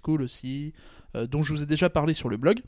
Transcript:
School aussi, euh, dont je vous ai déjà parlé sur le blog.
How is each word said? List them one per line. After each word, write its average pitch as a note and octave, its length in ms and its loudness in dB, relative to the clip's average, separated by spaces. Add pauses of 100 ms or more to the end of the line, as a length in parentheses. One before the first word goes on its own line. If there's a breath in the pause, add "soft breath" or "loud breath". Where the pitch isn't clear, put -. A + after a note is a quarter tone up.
School D#3 180 0
aussi, C3+ 520 -6 (420 soft breath)
euh, A2+ 120 -2
dont C#3+ 160 0
je D3+ 100 -2
vous D3 100 -2
ai - 20 -4
déjà D#3 240 2
parlé D#3 240 2
sur - 160 -4
le A2 80 -2
blog. F3+ 300 4